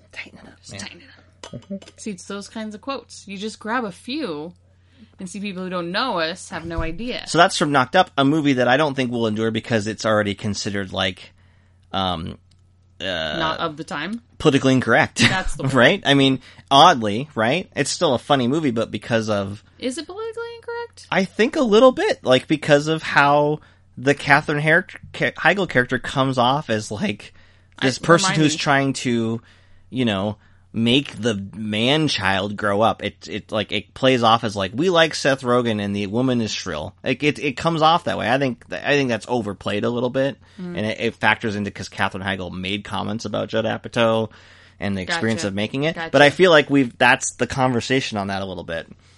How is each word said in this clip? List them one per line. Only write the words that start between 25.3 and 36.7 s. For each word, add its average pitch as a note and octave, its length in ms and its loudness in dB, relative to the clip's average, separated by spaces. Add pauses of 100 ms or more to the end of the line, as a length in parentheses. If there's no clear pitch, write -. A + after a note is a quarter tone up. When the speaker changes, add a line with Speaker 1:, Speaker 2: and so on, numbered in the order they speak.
Speaker 1:
Heigl F3 320 2
character B2+ 300 0
comes C3+ 400 -2
off B2 320 2
as, A2 200 -4
like, - 420 -6 (480)
this B2+ 180 -2
Speaker 2:
I, - 60 -14
Speaker 1:
person E3+ 260 4
Speaker 2:
remind D3+ 120 2
Speaker 1:
who's D3+ 120 4
Speaker 2:
me. E3 40 -6
Speaker 1:
trying C#3 360 2
to, A#2 480 -2 (480)
you B2+ 140 -2
know, G#2 340 -2 (360)
make A#2 460 2
the A2+ 140 0 (200)
man-child G#2 1000 0
grow G2+ 240 0
up. A2 240 2
It, - 240 -10
it, G2+ 240 -10
like, G#2 200 -4
it G#2 200 -6
plays C3 300 2
off A#2 200 4
as, G2+ 140 -4
like, F#2+ 180 -4
"We D#3 140 0
like E3 260 4
Seth C3+ 280 0
Rogen A#2+ 420 2
and G2+ 100 -4
the G2+ 120 -2
woman A#2+ 340 0
is G#2+ 100 -2
shrill." E2+ 440 -8 (100)